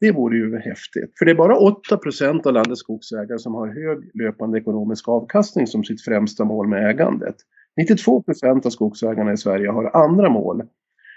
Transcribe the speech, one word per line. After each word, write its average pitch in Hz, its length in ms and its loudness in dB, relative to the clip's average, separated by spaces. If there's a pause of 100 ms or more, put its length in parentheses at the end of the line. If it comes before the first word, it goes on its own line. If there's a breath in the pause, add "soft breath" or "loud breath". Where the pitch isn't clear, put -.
Det 214 120 4
vore 120 240 0
ju 113 220 -2
häftigt. - 600 -10
För - 60 2
det 160 60 6
är 165 40 8
bara 175 220 4
åtta 208 400 2
procent 147 500 -2
av 139 60 2
landets 120 280 0
skogsägare 110 580 -10
som 117 160 -10
har 117 140 -6
hög 156 460 -8
löpande 110 440 -4
ekonomisk 107 500 -6
avkastning 120 580 0
som 107 180 -4
sitt - 200 -10
främsta 107 400 -2
mål 107 240 -2
med 104 220 0
ägandet. - 440 0 (420 soft breath)
Nittiotvå 220 460 4
procent 131 440 0
av 120 40 -2
skogsägarna 107 640 -2
i 104 40 0
Sverige 101 340 -2
har 107 260 -2
andra 170 340 4
mål 110 320 -2 (540 soft breath)